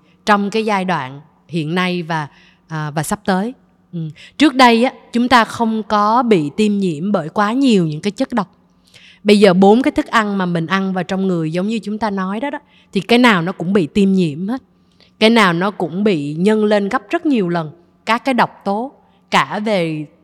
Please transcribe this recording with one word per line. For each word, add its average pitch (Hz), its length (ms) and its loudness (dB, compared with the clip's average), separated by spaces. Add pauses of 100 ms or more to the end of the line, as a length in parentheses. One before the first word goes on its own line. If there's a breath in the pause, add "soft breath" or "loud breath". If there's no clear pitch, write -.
(260 soft breath)
trong 202 240 2
cái 220 160 -4
giai 196 200 -2
đoạn 143 360 -6 (260)
hiện 156 280 -6
nay 180 280 -2
và, 156 240 -6 (400 soft breath)
à, 151 240 -8
và 147 120 -4
sắp 202 220 -6
tới. 202 280 -2 (400)
Ừ. 175 60 -8 (380 loud breath)
Trước 285 180 2
đây 240 280 4
á, 226 100 -2 (200)
chúng 240 140 0
ta 240 160 4
không 220 400 -4
có 214 400 0
bị 185 340 2
tiêm 208 200 2
nhiễm 180 340 -4
bởi 165 180 -2
quá 208 240 -2
nhiều 240 340 2
những 156 140 -6
cái 202 100 -4
chất 269 220 -6
độc. 208 220 -4 (680 soft breath)
Bây 208 160 6
giờ 196 140 6
bốn 196 280 6
cái 294 100 0
thức - 160 -4
ăn 208 300 -2
mà 190 80 -2
mình 170 220 -4
ăn 190 260 -2
vào 185 100 -4
trong 190 240 -4
người 165 260 -2
giống 180 140 -4
như 226 120 -4
chúng 208 180 -8
ta 220 120 -4
nói 196 300 -4
đó 277 100 -6
đó, 196 100 -10 (340 soft breath)
thì - 80 0
cái 240 180 2
nào 226 220 4
nó 170 100 -4
cũng 180 220 -4
bị 190 140 2
tiêm 196 240 2
nhiễm 180 360 0
hết. 254 140 -8 (580 soft breath)
Cái 220 100 6
nào 214 240 4
nó 180 180 -2
cũng 190 320 -6
bị 151 300 0
nhân 208 320 2
lên 208 240 0
gấp 262 200 -4
rất 339 160 -4
nhiều 233 240 0
lần 165 220 -4 (340)
các 233 200 -2
cái 269 80 0
độc 214 320 0
tố, 220 260 -4 (400 soft breath)
cả 165 280 0
về 170 460 -2 (180)